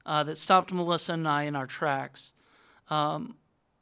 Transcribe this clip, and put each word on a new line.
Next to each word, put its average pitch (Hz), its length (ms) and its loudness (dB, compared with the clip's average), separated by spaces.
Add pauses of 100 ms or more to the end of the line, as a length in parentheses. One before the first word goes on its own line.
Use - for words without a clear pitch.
uh, 151 180 0
that 156 120 -6
stopped 185 360 4
Melissa 175 420 0
and 165 120 -2
I 147 180 2
in 147 120 -2
our 131 100 -4
tracks. 135 680 -4 (560)
Um, 151 460 -2 (460)